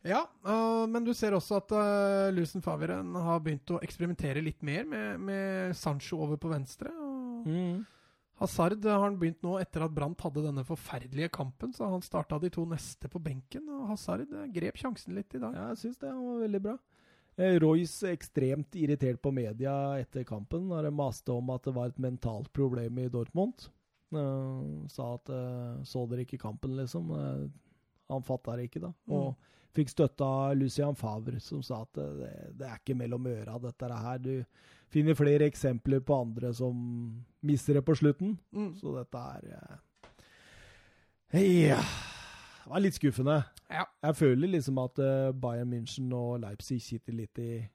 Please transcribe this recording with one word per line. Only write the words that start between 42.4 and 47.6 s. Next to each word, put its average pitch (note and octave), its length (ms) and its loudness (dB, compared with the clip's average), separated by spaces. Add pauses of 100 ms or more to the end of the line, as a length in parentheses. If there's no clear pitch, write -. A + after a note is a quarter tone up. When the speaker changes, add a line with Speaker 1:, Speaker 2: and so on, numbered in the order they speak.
Speaker 2:
var D3 140 -2
litt G3 140 4
skuffende. C#3 500 2 (260)
Speaker 1:
Ja. E3 140 -2 (180)
Speaker 2:
Jeg D3+ 140 2
føler C#3+ 320 6
liksom C#3 340 2
at, B2+ 160 -4
eh, C3+ 340 4
Bayern B2 380 -2
München B2 440 -4
og A#2+ 260 -2
Leipzig A2 400 -4
sitter A#2 320 -8
litt A2+ 260 -8
i A#2 360 -6